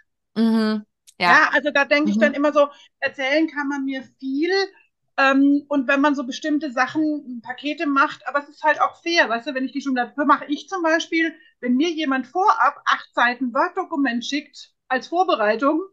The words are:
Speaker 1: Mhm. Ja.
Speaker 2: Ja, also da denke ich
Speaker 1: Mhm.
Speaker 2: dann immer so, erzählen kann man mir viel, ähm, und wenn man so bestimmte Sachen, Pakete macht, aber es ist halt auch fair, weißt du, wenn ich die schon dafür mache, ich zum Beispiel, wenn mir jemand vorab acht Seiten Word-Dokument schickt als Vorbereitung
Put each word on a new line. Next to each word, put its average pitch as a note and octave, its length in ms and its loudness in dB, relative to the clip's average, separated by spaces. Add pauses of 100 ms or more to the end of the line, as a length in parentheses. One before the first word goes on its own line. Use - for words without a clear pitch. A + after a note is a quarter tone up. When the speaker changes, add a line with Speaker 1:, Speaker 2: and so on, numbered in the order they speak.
(360)
Speaker 1:
Mhm. A3 500 0 (320)
Ja. F#3 140 2
Speaker 2:
Ja, D4 220 6
also D4 180 0
da C#4 140 2
denke D4 260 2
ich G#3 60 2
Speaker 1:
Mhm. - 20 0
Speaker 2:
dann D4 160 4
immer C#4+ 180 0
so, C#4+ 160 4 (300)
erzählen C#4 500 0
kann C#4 180 -6
man C#4 180 -4
mir C4+ 180 -6 (160)
viel, C#4 320 -2 (680)
ähm, C#4 520 4
und C#4 180 -2
wenn C#4+ 140 2
man D4 140 4
so C4+ 100 -6
bestimmte D4 460 -4
Sachen, C4 720 -4
Pakete D4 460 -8
macht, C#4+ 400 -2
aber C4+ 160 -2
es C#4+ 60 -20
ist - 140 -14
halt D4+ 180 0
auch - 200 -2
fair, E4+ 280 2
weißt A#3 180 -4
du, D4 60 -6
wenn B3+ 120 -4
ich B3+ 60 -6
die C#4 100 -8
schon C4+ 140 -2
dafür B3 300 -2
mache, C#4+ 220 2
ich D4 200 -6
zum F#4 160 -6
Beispiel, E4 500 0 (280)
wenn B3+ 140 0
mir D#4 140 2
jemand C#4 380 -4
vorab F4+ 580 0
acht - 280 -4
Seiten B3 400 0
Word-Dokument D4 720 -2
schickt - 480 -10 (160)
als B3+ 180 -2
Vorbereitung D4+ 720 2 (120)